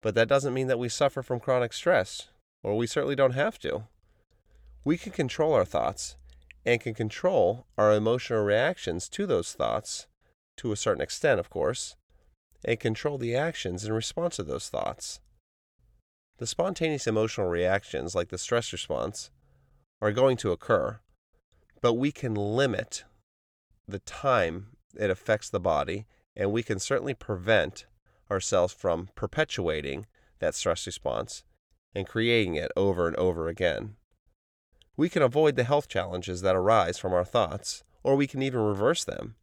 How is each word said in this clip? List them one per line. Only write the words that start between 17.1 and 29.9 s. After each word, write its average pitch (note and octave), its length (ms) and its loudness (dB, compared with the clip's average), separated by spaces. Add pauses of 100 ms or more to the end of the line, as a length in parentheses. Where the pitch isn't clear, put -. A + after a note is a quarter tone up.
reactions, F2 680 0
like F2 140 0
the F2+ 100 -10
stress - 340 -2
response, D2+ 580 -6 (720)
are G#2+ 100 2
going B2+ 260 4
to G#2 120 -2
occur, F#2 500 0 (800)
but A#2+ 140 2
we C#3 180 0
can A#2 220 -4
limit G#2+ 720 -2 (800)
the G2+ 140 -8
time G2+ 680 0 (300)
it G#2 100 0
affects G#2 400 -2
the G2+ 120 -2
body, F2 460 0 (280)
and G2 180 0
we A2+ 100 0
can G#2 160 -4
certainly C3 360 -2
prevent F#2 720 0 (440)
ourselves F#2 440 2
from F2 400 -2
perpetuating D#2+ 920 -4 (340)